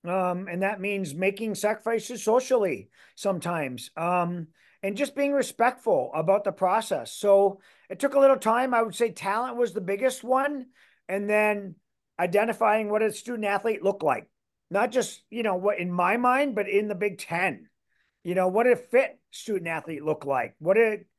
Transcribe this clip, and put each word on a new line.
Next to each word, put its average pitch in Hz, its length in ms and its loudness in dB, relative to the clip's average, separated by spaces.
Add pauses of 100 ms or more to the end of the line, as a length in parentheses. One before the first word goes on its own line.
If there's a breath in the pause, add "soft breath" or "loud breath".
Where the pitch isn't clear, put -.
Um, 180 460 -2
and 175 140 -4
that 196 180 -2
means 190 340 -4
making 196 400 -2
sacrifices 220 680 -4
socially 214 640 2 (280 soft breath)
sometimes, 160 840 -4
um, 175 500 -2 (340 soft breath)
and 196 140 -4
just 277 180 -4
being 285 180 0
respectful 220 840 0
about 180 280 2
the 202 100 -2
process. 185 600 -2
So 196 480 4 (300 soft breath)
it 190 80 -12
took 269 160 0
a 277 40 4
little 269 200 8
time. 247 340 2
I 233 100 2
would 220 120 -4
say 233 180 0
talent 233 460 -4
was 233 160 0
the 208 80 -4
biggest 208 420 -2
one, 262 440 0 (380 soft breath)
and 202 220 -4
then 214 460 2 (440)
identifying 208 720 2
what 214 140 0
a 214 100 0
student 226 320 -8
athlete 202 380 -2
looked 196 200 0
like. 131 240 0 (440)
Not 214 200 0
just, 240 380 -4
you 233 140 -8
know, 202 140 0
what 196 220 0
in 180 140 -4
my 180 240 2
mind, 254 380 2
but 196 140 -2
in 208 200 2
the 208 60 -4
Big 196 240 -4
Ten. 170 500 -4 (560)
You 175 100 -4
know, 185 140 2
what 202 140 2
did 247 120 6
a - 20 0
fit - 420 0 (140)
student 180 360 -6
athlete 160 340 -6
look 151 220 -4
like? 131 360 -2
What 170 140 2
did 220 260 4
a - 40 -20 (140)